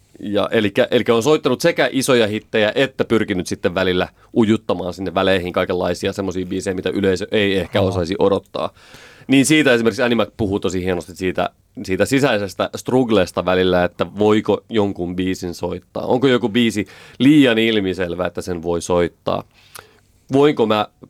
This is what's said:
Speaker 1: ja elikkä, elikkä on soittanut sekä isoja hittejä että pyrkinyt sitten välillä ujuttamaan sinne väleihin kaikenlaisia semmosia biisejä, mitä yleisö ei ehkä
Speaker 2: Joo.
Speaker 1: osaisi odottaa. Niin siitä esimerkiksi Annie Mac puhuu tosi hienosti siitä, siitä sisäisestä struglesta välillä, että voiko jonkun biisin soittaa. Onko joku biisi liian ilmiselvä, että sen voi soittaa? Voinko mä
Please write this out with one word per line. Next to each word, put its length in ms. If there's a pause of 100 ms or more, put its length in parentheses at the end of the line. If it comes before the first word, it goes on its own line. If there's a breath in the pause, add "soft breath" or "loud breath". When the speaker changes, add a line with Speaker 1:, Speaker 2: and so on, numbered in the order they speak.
(200)
Speaker 1:
ja 320
elikkä, 400
elikkä 240
on 80
soittanut 380
sekä 300
isoja 360
hittejä 480
että 300
pyrkinyt 420
sitten 280
välillä 320 (280 soft breath)
ujuttamaan 580
sinne 200
väleihin 400
kaikenlaisia 600
semmosia 320
biisejä, 280
mitä 160
yleisö 420
ei 280
ehkä 200
Speaker 2:
Joo. 80
Speaker 1:
osaisi 320
odottaa. 500 (580 loud breath)
Niin 180
siitä 280
esimerkiksi 280
Annie 140
Mac 220
puhuu 220
tosi 240
hienosti 320
siitä, 340 (340)
siitä 220
sisäisestä 720
struglesta 680
välillä, 380
että 220 (140)
voiko 500
jonkun 460
biisin 380
soittaa. 520
Onko 220
joku 220
biisi 380 (320 loud breath)
liian 380
ilmiselvä, 680
että 160
sen 220
voi 180
soittaa? 600 (920 loud breath)
Voinko 320
mä 220 (220)